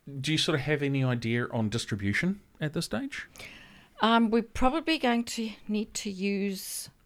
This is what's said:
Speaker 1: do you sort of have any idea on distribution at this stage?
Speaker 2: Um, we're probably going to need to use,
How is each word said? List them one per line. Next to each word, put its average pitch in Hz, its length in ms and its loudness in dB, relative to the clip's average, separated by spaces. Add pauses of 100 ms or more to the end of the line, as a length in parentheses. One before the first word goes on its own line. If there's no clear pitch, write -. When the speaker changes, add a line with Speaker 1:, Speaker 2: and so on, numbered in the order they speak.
(220)
Speaker 1:
do 143 100 -2
you 156 60 4
sort 156 180 2
of 139 60 0
have 151 200 0
any 139 220 2
idea 120 440 0
on 113 220 -2
distribution 110 680 0 (220)
at 151 120 -2
this 170 120 -4
stage? 269 420 -6 (720)
Speaker 2:
Um, 233 280 6
we're 226 140 4
probably 302 540 2
going 240 280 2
to 226 240 -6 (180)
need 208 280 -2
to - 160 -6
use, 196 760 -4 (160)